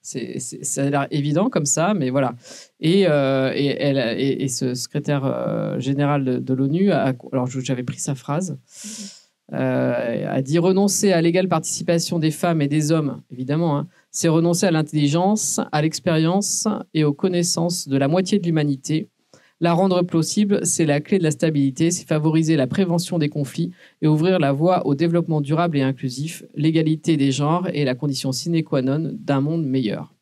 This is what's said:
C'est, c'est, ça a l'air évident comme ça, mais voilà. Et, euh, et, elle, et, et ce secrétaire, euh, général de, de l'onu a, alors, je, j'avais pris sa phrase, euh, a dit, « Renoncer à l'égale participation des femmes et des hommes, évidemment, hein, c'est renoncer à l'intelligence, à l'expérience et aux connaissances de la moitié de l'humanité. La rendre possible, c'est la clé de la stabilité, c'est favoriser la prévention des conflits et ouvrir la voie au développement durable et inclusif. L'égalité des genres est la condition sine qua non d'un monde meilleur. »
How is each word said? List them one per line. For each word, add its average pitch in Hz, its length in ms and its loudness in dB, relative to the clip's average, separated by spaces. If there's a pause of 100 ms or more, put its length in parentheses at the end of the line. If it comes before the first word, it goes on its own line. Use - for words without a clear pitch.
C'est, 123 380 -10
c'est, - 260 -12
ça - 200 -2
a 139 60 0
l'air 139 200 0
évident 151 400 0
comme 156 160 0
ça, 170 260 0
mais 135 180 -2
voilà. 127 240 0 (460)
Et, 185 260 4
euh, 135 480 2
et, 143 120 0
elle, 131 520 0
et, 135 260 0
et 139 40 -2
ce 127 260 -4
secrétaire, 139 500 -4
euh, 110 540 -2
général 139 460 0
de, 127 140 0
de 131 160 -2
l'onu 147 360 2
a, 135 240 2 (180)
alors, 127 140 0
je, 131 140 -6
j'avais 127 240 -4
pris 123 140 -8
sa - 160 -4
phrase, 143 440 -6 (920)
euh, 123 760 -2
a 131 160 -2
dit, « 139 180 0
Renoncer 196 520 2
à 170 80 4
l'égale 175 280 2
participation 170 680 -2
des 160 120 2
femmes 156 320 0
et 139 60 0
des 151 240 2
hommes, 143 380 -2
évidemment, 143 480 0
hein, 156 100 -6 (220)
c'est - 180 -2
renoncer 170 360 2
à 190 60 4
l'intelligence, 156 880 2 (100)
à 151 120 0
l'expérience 160 840 0 (280)
et 156 100 2
aux 147 80 2
connaissances 175 760 -2
de 135 100 0
la 139 100 2
moitié 185 300 2
de 170 80 -2
l'humanité. 151 640 0 (520)
La 170 120 2
rendre 180 300 4
possible, 180 640 0
c'est - 180 0
la 147 160 2
clé 196 180 0
de 185 40 0
la 156 80 2
stabilité, 151 600 0
c'est 180 160 -6
favoriser 160 500 2
la 147 100 2
prévention 175 520 0
des 147 100 0
conflits 151 420 -4 (320)
et 156 60 4
ouvrir 165 300 4
la 143 140 2
voie 165 340 2
au 143 80 2
développement 170 460 0
durable 160 380 0
et 135 40 2
inclusif. 131 640 -4 (100)
L'égalité 156 640 2
des 139 140 4
genres 151 380 0
est 143 160 -2
la 127 100 0
condition 135 380 -4
sine 165 300 -2
qua 143 200 0
non 143 300 -2
d'un 135 280 -2
monde 156 260 -2
meilleur. » 127 560 -4